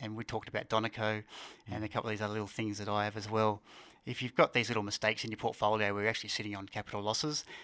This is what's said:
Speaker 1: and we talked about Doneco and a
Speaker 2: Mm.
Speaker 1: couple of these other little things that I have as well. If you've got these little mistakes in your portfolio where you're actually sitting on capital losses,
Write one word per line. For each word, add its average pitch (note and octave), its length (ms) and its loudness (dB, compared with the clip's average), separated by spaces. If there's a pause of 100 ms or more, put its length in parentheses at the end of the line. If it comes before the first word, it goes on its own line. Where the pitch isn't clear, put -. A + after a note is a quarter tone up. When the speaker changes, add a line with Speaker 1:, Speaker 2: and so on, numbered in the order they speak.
Speaker 1:
and A2 140 -6
we A2+ 100 -6
talked - 240 -6
about A2 200 -4
Doneco A2 560 0 (420)
and G#2+ 180 -4
a G#2+ 40 -4
Speaker 2:
Mm. G#2 40 -8
Speaker 1:
couple A2+ 180 0
of - 20 0
these G#2 80 -2
other G#2 140 0
little G#2+ 120 -2
things G#2 320 -2
that G#2 100 -4
I G#2 160 2
have G#2 120 -2
as G#2+ 140 -6
well. G#2+ 320 4 (420)
If B2 160 -6
you've B2+ 140 -4
got D#3+ 180 6
these A#2 160 2
little A2+ 140 2
mistakes G#2+ 420 0
in A2+ 60 -4
your A2 80 -4
portfolio G#2+ 560 2
where G2+ 80 0
you're G#2+ 80 4
actually A2+ 180 -4
sitting G#2 260 -4
on G2 120 -8
capital G#2 340 -6
losses, A2+ 460 0 (180)